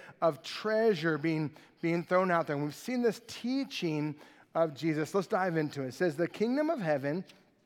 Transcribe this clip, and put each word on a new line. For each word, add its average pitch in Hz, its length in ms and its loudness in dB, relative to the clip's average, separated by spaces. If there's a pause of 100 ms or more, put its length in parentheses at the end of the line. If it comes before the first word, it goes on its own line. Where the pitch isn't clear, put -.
(220)
of 160 220 2
treasure 214 760 2
being, 156 340 0 (300)
being 170 220 0
thrown 185 260 4
out 170 160 2
there, 151 100 -2
and 143 100 -2
we've 147 100 -6
seen 247 260 -4
this 233 240 0
teaching 180 920 -4 (400)
of 160 200 0
Jesus. 151 400 -2
Let's 196 100 0
dive 185 320 0
into 151 240 -2
it. 131 60 -4
It 127 80 -8
says, 175 200 0
"The 165 120 0
kingdom 262 420 0
of 320 100 0
heaven 151 460 -2 (400)